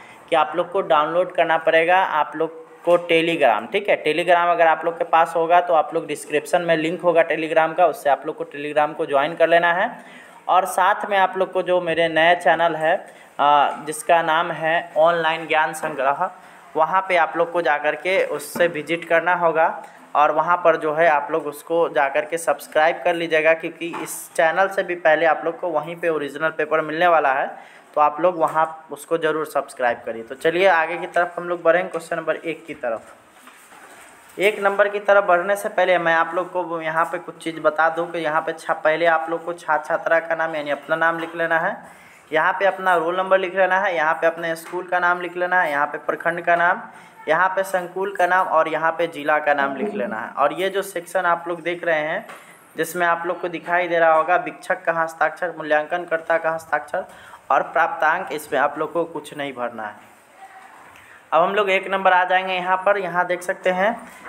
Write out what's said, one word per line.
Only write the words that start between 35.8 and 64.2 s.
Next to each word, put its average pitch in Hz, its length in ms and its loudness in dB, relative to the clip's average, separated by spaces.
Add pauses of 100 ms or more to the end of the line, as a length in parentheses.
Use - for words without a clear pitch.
मैं 170 160 0
आप 165 220 2
लोग 175 160 -4
को 170 300 -6
यहाँ 160 240 -2
पे 175 120 -6
कुछ 165 260 -16
चीज़ 160 160 -8
बता 156 300 2
दूँ 170 220 -4
कि 175 60 -6
यहाँ 156 240 0
पे 165 120 -4
छा-, - 300 -4
पहले 160 220 2
आप 160 240 2
लोग 165 160 -6
को 170 80 -6
छात्र 156 340 -2
छात्रा 165 320 0
का 160 160 -4
नाम 165 200 -4
यानी 147 140 -6
अपना 147 260 -4
नाम 165 240 0
लिख 165 160 -10
लेना 165 240 0
है, 202 400 -6 (340)
यहाँ 165 200 2
पे 196 120 -2
अपना 185 300 2
roll 170 220 0
number 190 220 2
लिख 180 160 -4
लेना 185 240 2
है, 196 160 0
यहाँ 156 180 2
पे 165 140 0
अपने 165 280 -2
school 175 280 -8
का 180 160 -2
नाम 180 220 0
लिख 175 160 -8
लेना 180 240 2
है, 160 100 0
यहाँ 147 160 0
पे 160 100 -8
प्रखंड 170 440 -4
का 170 140 2
नाम, 175 260 2 (460)
यहाँ 175 220 4
पे 190 140 -2
संकुल 185 520 -4
का 175 120 2
नाम 180 200 2
और 156 200 2
यहाँ 156 240 0
पे 170 160 -2
ज़िला 151 320 0
का 147 140 2
नाम 139 220 0
लिख 107 180 -4
लेना 110 220 -6
है। 110 140 -8
और 147 240 0
ये 180 160 -2
जो 190 120 -2
section 185 380 -6
आप 170 280 0
लोग 175 140 -6
देख 170 220 -6
रहे 160 160 0
हैं 165 280 -6 (500)
जिसमें 170 300 -2
आप 170 180 0
लोग 175 160 -6
को 185 60 -4
दिखाई 175 400 -2
दे 170 120 2
रहा 160 140 6
होगा 160 240 4
भिक्षक 160 460 -6
का 165 100 -2
हस्ताक्षर, 160 640 -2
मूल्यांकन 156 460 -2
कर्ता 165 340 -2
का 160 140 -2
हस्ताक्षर 160 540 -6 (460)
और 151 120 4
प्राप्तांक, 165 680 0
इसमें 147 280 -4
आप 147 200 0
लोग 156 140 -6
को 170 100 0
कुछ 147 340 -12
नहीं 143 160 -8
भरना 117 300 -8
है। 104 120 -12 (1400)
अब 160 100 4
हम 196 120 0
लोग 208 140 0
एक 185 200 0
नंबर 190 240 2
आ 180 100 4
जाएंगे 185 300 0
यहाँ 180 240 0
पर। 202 200 2
यहाँ 180 300 -2
देख 175 140 -4
सकते 185 280 -4
हैं, 185 380 -2 (220)